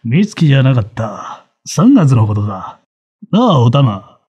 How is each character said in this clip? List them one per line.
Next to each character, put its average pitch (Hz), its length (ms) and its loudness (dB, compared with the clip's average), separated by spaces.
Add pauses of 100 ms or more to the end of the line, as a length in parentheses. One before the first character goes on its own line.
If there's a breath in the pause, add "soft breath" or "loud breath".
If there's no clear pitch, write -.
「三 135 160 0
月 202 240 -2
じ 139 100 4
ゃ 135 60 2
な 131 140 2
か 120 60 0
っ 98 40 -6
た。 - 600 -12 (200)
三 254 300 2
月 139 200 4
の 107 120 2
こ 104 80 -4
と 104 100 -2
だ。 95 340 -12 (520)
な 202 80 0
あ、 190 220 2
お 120 100 2
玉。」 117 580 -2